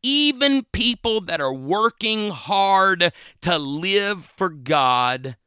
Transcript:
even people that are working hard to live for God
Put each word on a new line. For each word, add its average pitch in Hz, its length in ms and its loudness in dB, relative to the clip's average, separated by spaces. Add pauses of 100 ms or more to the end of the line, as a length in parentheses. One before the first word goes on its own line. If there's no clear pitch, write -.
even 277 680 2
people 226 480 -2
that 170 220 -6
are 135 120 -2
working 208 760 -2
hard 190 840 2 (300)
to 175 160 0
live 180 800 -2
for 190 120 -2
God 131 880 0 (120)